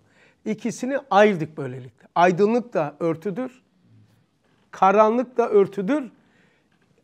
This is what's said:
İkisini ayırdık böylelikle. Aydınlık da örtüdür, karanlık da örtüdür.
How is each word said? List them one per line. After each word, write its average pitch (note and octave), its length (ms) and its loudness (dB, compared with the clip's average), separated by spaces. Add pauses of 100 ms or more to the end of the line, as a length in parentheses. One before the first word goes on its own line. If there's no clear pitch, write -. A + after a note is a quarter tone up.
(460)
İkisini A#3+ 520 -6 (120)
ayırdık F#3+ 480 2
böylelikle. B2+ 580 -14
Aydınlık G3+ 580 0
da D#3 260 -4
örtüdür, F3 640 -8 (1080)
karanlık G#3+ 680 2
da A#3 120 0
örtüdür. G3+ 600 0 (920)